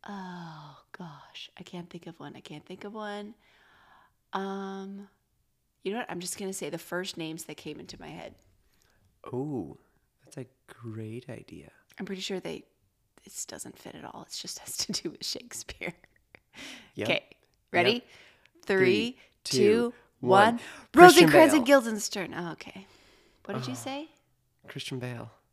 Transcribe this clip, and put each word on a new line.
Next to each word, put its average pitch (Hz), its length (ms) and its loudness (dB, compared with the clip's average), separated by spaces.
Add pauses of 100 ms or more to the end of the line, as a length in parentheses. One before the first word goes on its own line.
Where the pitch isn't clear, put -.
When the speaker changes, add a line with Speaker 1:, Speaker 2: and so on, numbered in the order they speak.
Speaker 1:
Oh, 170 680 -14 (200)
gosh. 151 600 -18
I - 60 -18
can't 175 260 -14
think 170 160 -16
of 165 140 -18
one. 143 160 -14
I - 40 -18
can't 151 240 -18
think 185 200 -18
of 208 100 -14
one. 208 400 -12 (960)
Um, 196 760 -10 (760)
you 190 100 -6
know 226 60 -6
what? - 120 -8
I'm 175 100 -8
just 180 180 -10
gonna 196 140 -8
say 160 180 -8
the 165 80 -8
first 180 380 -8
names 160 280 -10
that 151 120 -14
came 151 240 -14
into 151 200 -18
my 156 80 -16
head. 165 260 -16 (960)
Speaker 2:
Oh, 123 440 -6 (480)
that's - 120 -20
a 127 100 -12 (200)
great 113 640 -14
idea. - 400 -16 (280)
Speaker 1:
I'm 196 80 -8
pretty 190 160 -10
sure 185 180 -6
they, 165 240 -12 (600)
this - 220 -12
doesn't - 320 -16
fit - 160 -18
at - 100 -18
all. - 240 -16
It - 100 -14
just - 220 -12
has - 180 -14
to - 140 -6
do - 180 -6
with - 140 -16
Shakespeare. - 720 -10 (1000)
Speaker 2:
Yep. 104 120 -6
Speaker 1:
Okay, - 160 -2 (480)
ready? 175 220 4
Speaker 2:
Yep. 247 80 -6 (640)
Speaker 1:
Three, 196 120 2
Speaker 2:
Three, 214 400 2 (260)
Speaker 1:
two, 139 140 -2
Speaker 2:
two, 233 360 4 (260)
Speaker 1:
one. - 100 0 (240)
Speaker 2:
one. 240 60 -8 (320)
Christian 349 320 12
Speaker 1:
Rosencrantz 294 300 8
and 269 100 4
Speaker 2:
Bale. - 20 0 (140)
Speaker 1:
Guildenstern. 214 540 -6
Oh, 170 180 -8
okay. - 340 -18 (580)
What 202 140 -10
did 127 80 -8
you 127 60 -8
Speaker 2:
Oh, 127 40 -8
Speaker 1:
say? 277 320 -10 (600)
Speaker 2:
Christian 135 300 -10
Bale. 120 320 -10 (220)